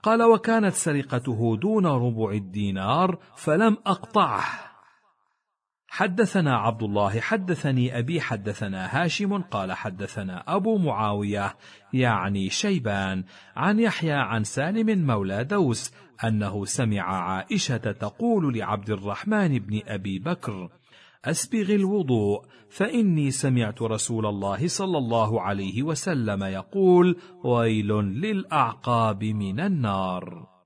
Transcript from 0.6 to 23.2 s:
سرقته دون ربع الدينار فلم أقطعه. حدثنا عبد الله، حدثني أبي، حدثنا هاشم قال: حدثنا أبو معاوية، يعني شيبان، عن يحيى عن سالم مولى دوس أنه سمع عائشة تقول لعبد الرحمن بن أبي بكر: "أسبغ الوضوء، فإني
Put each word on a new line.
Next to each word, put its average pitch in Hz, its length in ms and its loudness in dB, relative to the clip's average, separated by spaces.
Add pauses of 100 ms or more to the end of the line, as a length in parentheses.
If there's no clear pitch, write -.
سرقته 123 840 0
دون 202 280 2
ربع 120 460 2
الدينار 104 840 0 (180)
فلم 214 500 2
أقطعه. 180 580 0 (1400)
حدثنا 185 720 2
عبد 113 260 0
الله، 101 360 2
حدثني 135 800 0
أبي، 143 220 -2
حدثنا 101 840 -4
هاشم 196 380 -2
قال: 95 320 -6
حدثنا 95 840 -8
أبو 208 220 0
معاوية، 104 800 -2 (380)
يعني 101 560 2
شيبان، 101 760 -2 (320)
عن 202 240 2
يحيى 160 340 0
عن 113 300 0
سالم 190 640 0
مولى 101 360 0
دوس 151 500 0 (300)
أنه 104 420 0
سمع 107 360 0
عائشة 95 760 -2
تقول 135 800 -2
لعبد 101 320 -4
الرحمن 123 720 0
بن 104 280 -4
أبي 98 320 -6
بكر: 101 500 -6 (560)
"أسبغ 196 500 0
الوضوء، 175 680 2 (240)
فإني 185 640 2